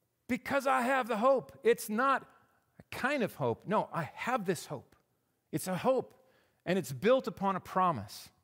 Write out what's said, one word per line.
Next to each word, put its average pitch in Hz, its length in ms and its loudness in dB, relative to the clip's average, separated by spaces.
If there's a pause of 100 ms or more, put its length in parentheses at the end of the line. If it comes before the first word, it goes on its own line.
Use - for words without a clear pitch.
(260)
because 254 400 -2
I 262 140 4
have 254 260 0
the 220 120 -2
hope." 254 440 2
It's 226 260 2
not 254 380 2 (520)
a - 180 -14
kind 269 260 0
of - 120 -2
hope. 120 320 -2
No, 190 260 0
I 151 220 -4
have 233 300 -2
this 180 220 -4
hope. - 280 -12 (580)
It's - 160 -4
a 185 80 -2
hope, 254 380 0 (500)
and 185 140 0
it's 143 140 -4
built 233 340 2
upon 196 300 -2
a - 40 -6
promise. 165 680 -2 (140)